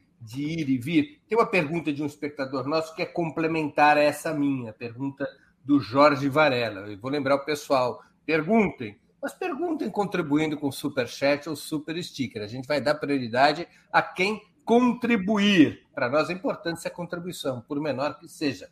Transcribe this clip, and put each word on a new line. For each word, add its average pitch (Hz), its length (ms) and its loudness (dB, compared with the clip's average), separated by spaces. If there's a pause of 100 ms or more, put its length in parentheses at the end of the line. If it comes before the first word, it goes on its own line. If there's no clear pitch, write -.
(200)
de 120 220 -10
ir 156 280 -4
e 131 80 2
vir. 147 500 0
Tem 214 80 0
uma 226 100 4
pergunta 165 460 0
de 143 100 -4
um 151 40 -2
espectador 139 600 -6
nosso 156 300 -2
que 180 60 -4
é 160 40 -2
complementar 156 920 2
a 147 40 4
essa 147 320 2
minha, 139 400 -2
pergunta 131 560 -8 (360)
do 143 140 4
Jorge 139 500 4
Varela. 120 600 0
Eu 101 80 -12
vou 120 120 -8
lembrar 139 260 2
o 139 80 -6
pessoal, 131 580 -2 (220)
perguntem, 156 760 0 (240)
mas 277 120 -8
perguntem 311 560 -4
contribuindo 156 680 -2
com 139 160 -4
superchat 139 760 -2
ou 160 60 -6
super 160 480 -8
sticker. 117 400 -8
A 104 40 -6
gente 127 200 -10
vai 147 140 0
dar 147 140 0
prioridade 143 720 0 (240)
a 170 80 6
quem 202 400 -2 (240)
contribuir. 208 1160 4 (120)
Para 127 140 -2
nós 151 220 0
é - 20 -4
importante 180 460 -6
essa 180 120 -6
contribuição, 170 720 -8
por 143 200 -6
menor 143 380 -4
que 160 100 -20
seja. - 440 -6